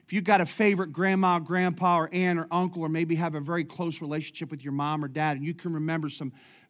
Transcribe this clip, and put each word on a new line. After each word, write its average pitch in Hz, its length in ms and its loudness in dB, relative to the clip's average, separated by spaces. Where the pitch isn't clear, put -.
if - 80 -18
you've 190 120 0
got 202 160 6
a 165 60 2
favorite 190 460 2
grandma, 185 460 4
grandpa, 180 580 2
or 160 160 0
aunt 180 280 2
or 160 100 -6
uncle, 175 320 0
or 156 60 -2
maybe 165 260 0
have 160 220 -2
a 147 40 -6
very 165 220 -2
close 165 380 -6
relationship 151 500 -8
with 143 140 -10
your 143 80 -6
mom 147 320 -2
or 139 40 -6
dad, 151 280 -2
and 143 100 -6
you 170 80 -4
can 170 180 -6
remember 156 360 -2
some 135 240 -8